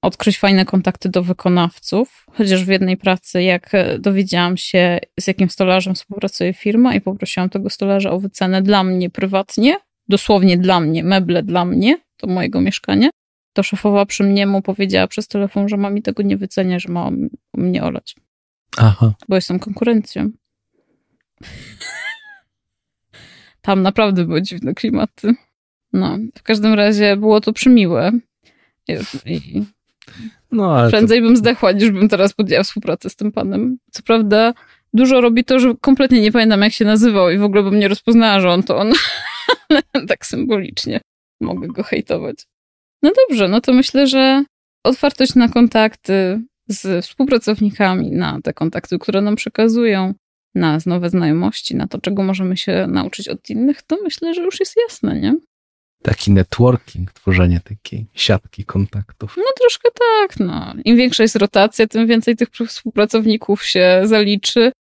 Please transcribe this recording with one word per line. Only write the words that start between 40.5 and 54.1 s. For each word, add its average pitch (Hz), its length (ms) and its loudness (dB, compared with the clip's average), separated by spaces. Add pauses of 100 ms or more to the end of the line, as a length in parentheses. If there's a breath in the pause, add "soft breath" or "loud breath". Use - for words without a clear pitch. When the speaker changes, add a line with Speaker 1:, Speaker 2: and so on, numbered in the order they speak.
Speaker 1:
mogę - 260 -8
go - 160 -10
hejtować. - 600 -6 (580)
No 294 80 4 (160)
dobrze, 226 200 0
no 214 140 2
to 262 120 0
myślę, 262 340 4
że 269 360 2 (400)
otwartość 262 520 0
na 240 140 6
kontakty 220 920 0 (260)
z 190 380 -4
współpracownikami, 208 1080 0
na 170 320 -4
te 156 100 -6
kontakty, - 460 -6
które 196 220 -2
nam 208 140 0
przekazują, 220 800 0 (420)
na 160 300 0
nowe 175 240 -2
znajomości, 175 680 -2
na 196 120 -4
to, - 140 -10
czego 196 220 -2
możemy 185 340 -2
się 185 320 -2
nauczyć 185 380 -6
od - 220 -12
innych, 240 320 -2
to - 220 -4
myślę, 330 300 -6